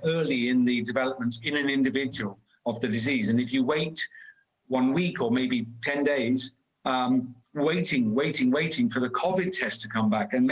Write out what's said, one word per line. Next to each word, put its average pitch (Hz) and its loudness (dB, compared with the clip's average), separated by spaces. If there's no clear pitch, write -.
early 139 0
in 127 4
the 123 2
development 120 -2
in 147 -2
an 139 0
individual 131 -2
of 117 -4
the 127 -2
disease. 113 0
And 117 4
if 120 -2
you 135 2
wait 156 -2
one 127 2
week 170 0
or 117 0
maybe 123 0
ten 143 0
days, 131 0
um, 127 0
waiting, 147 0
waiting, 135 2
waiting 135 2
for 127 -2
the 123 0
covid 180 0
test 120 -4
to - -10
come 110 0
back 104 0
and 127 4